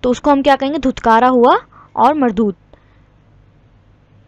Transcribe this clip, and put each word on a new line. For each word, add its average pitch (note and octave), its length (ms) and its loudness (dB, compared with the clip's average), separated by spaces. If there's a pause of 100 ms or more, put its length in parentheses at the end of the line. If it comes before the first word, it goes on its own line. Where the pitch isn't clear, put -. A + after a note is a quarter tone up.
तो B3 80 -2
उसको C4+ 200 -2
हम C#4 120 0
क्या C4+ 140 2
कहेंगे? C#4 220 -6
धुतकारा A#3+ 520 0
हुआ B3+ 260 4 (400)
और C4+ 180 0
मरदूद। A3 400 -2 (1700)